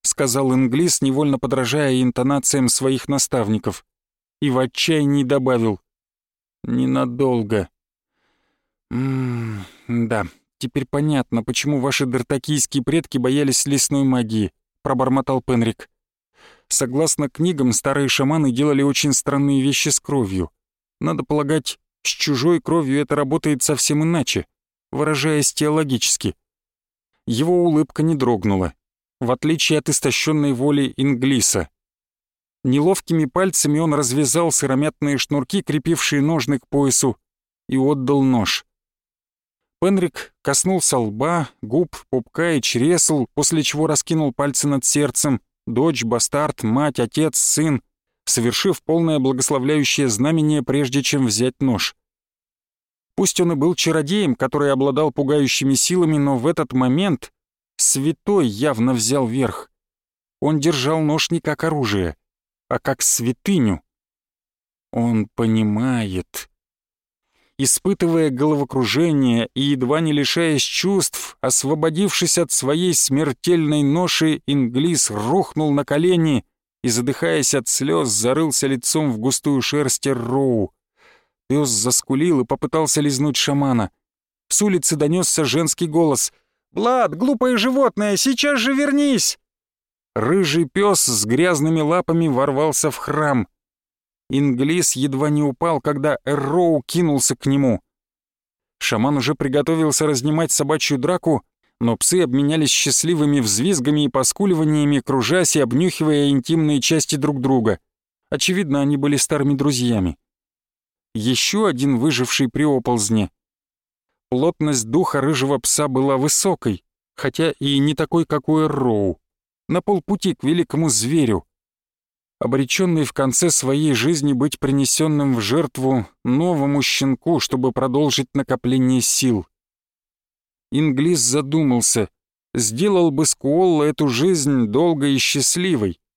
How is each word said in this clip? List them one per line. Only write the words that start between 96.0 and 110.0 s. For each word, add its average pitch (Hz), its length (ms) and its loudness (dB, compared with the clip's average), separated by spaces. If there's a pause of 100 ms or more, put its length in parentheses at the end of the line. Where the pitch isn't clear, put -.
Эрроу 147 640 0
кинулся 151 500 0
к - 80 -10
нему. 135 380 2 (960)
Шаман 131 400 0
уже 131 160 0
приготовился 151 720 0
разнимать 151 440 0
собачью 147 460 0
драку, 151 460 0 (380)
но 117 180 0
псы 185 240 2
обменялись 143 480 0
счастливыми 147 680 0
взвизгами 143 640 0
и - 20 0
поскуливаниями, 151 920 0
кружась 139 560 0
и 151 40 4
обнюхивая 143 680 2
интимные 147 500 2
части 156 360 0
друг 135 260 -2
друга. 120 360 2 (520)
Очевидно, 147 500 0
они 143 160 2
были 143 200 0
старыми 143 360 0
друзьями. 123 640 0 (960)